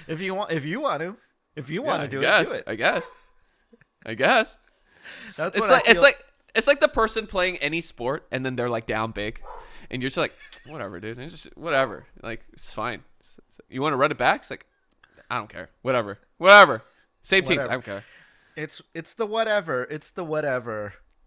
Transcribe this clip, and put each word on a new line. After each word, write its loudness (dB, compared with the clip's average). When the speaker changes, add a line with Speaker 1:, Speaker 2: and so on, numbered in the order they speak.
Speaker 1:
If -8
you -6
want, -6
if -2
you -6
want -2
to. -8
If -10
you -6
Speaker 2:
Yeah, -4
Speaker 1:
wanna -2
Speaker 2:
I -6
Speaker 1:
do -8
Speaker 2:
guess, 4
Speaker 1:
it, -10
do -6
it. -10
Speaker 2:
I -6
guess. -2
I -8
guess. 0
Speaker 1:
That's -4
Speaker 2:
It's 4
Speaker 1:
what 2
Speaker 2:
like, 8
Speaker 1:
I 8
Speaker 2:
it's 8
Speaker 1:
feel. 6
Speaker 2:
like, 6
it's 0
like 4
the 6
person -2
playing -2
any -4
sport -6
and -4
then -4
they're, -2
like, -4
down -2
big. -8
And -6
you're -4
just -8
like, -2
"Whatever, -12
dude. -12
It's -16
just -20
whatever. -2
Like, -10
it's -18
fine. -8
It's, -20
it's, -20
you -6
wanna 0
run 4
it -6
back?" 2
It's -20
like, -14
"I -4
don't -6
care. -14
Whatever. -2
Whatever. 10
Same 2
teams. 0
Speaker 1:
Whatever. -4
Speaker 2:
I -2
don't -6
care." -10
Speaker 1:
It's, -12
it's -12
the -4
whatever. -2
It's -12
the -10
whatever. -4